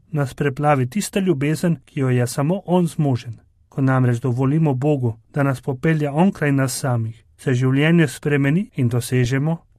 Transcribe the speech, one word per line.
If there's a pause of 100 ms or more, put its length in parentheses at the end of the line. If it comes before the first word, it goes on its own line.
(120)
nas
preplavi
tista
ljubezen,
ki
jo
je
samo
On
zmožen. (360)
Ko
namreč
dovolimo
Bogu, (160)
da
nas
popelje
onkraj
nas
samih, (140)
se
življenje
spremeni
in
dosežemo (220)